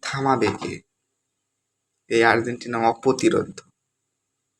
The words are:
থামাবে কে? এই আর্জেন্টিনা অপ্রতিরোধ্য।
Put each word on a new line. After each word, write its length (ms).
থামাবে 460
কে? 340
এই 160
আর্জেন্টিনা 680
অপ্রতিরোধ্য। 800